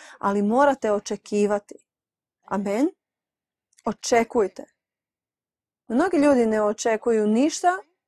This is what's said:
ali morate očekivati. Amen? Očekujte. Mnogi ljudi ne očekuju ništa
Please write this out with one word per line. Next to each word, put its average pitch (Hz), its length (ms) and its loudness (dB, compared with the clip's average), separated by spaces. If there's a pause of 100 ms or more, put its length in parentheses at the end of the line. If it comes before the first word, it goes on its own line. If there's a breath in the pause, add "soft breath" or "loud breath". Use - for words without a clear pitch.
(200 loud breath)
ali 202 220 -2
morate 240 500 2
očekivati. 208 840 -4 (680)
Amen? 202 460 -2 (960)
Očekujte. 226 800 -2 (1200)
Mnogi 339 300 0
ljudi 285 280 4
ne 220 180 0
očekuju 214 640 0
ništa 311 500 0 (300)